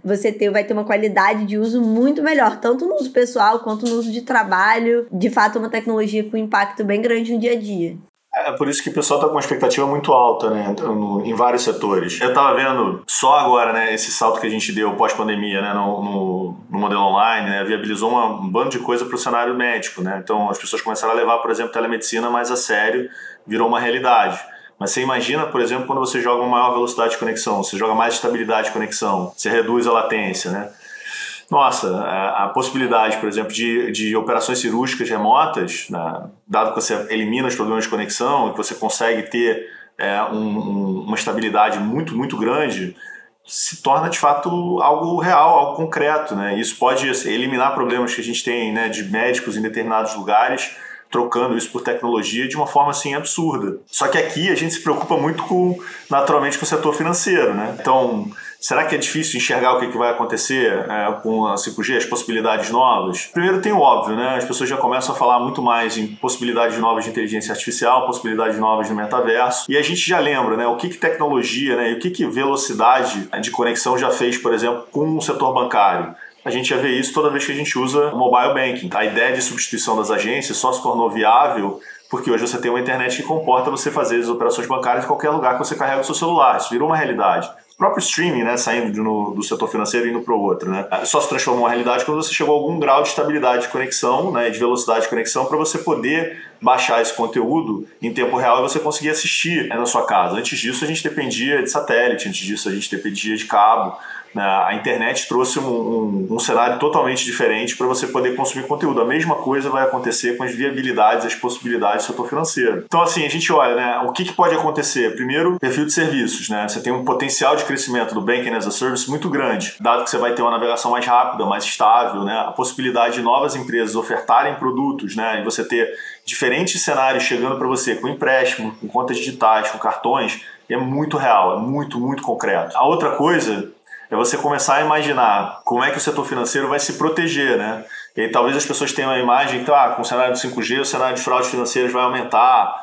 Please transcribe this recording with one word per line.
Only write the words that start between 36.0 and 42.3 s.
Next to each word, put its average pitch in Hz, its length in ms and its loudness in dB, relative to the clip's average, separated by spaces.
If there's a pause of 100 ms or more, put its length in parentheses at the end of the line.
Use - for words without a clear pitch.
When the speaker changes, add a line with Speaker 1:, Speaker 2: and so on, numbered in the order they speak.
Speaker 2:
dado 107 280 0
que - 0 -
você 104 340 -4
elimina 110 380 -2
os 120 80 -2
problemas 110 300 -2
de - 40 -6
conexão 113 600 -2
e - 20 -6
que - 60 -8
você 101 180 -4
consegue - 560 -2
ter, 120 360 0 (300)
é, 101 280 -2
um, 107 100 -6
um, 104 720 -2
uma 107 80 -2
estabilidade 107 640 0
muito, 117 360 -4
muito 123 220 -4